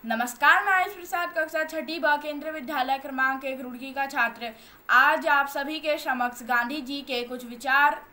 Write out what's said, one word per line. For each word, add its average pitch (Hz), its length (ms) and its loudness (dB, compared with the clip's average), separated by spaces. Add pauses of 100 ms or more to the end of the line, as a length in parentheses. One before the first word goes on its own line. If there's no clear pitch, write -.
नमस्कार, 247 580 4
मैं 403 80 4
आयुष 370 220 2
प्रसाद, 349 440 -4
कक्षा 311 260 -2
छठी 311 340 -6
ब, 311 80 0
केंद्रीय 294 460 0
विद्यालय 269 460 -2
क्रमांक 269 460 -2
एक, 262 160 -6
रुड़की 247 320 -10
का 277 140 -2
छात्र। 240 460 -2 (380)
आज 294 360 6
आप 285 220 4
सभी 302 320 -6
के 302 180 -2
समक्ष 247 440 -4
गांधी 247 380 -2
जी 277 220 -8
के 247 200 -4
कुछ 247 220 -10
विचार 269 680 2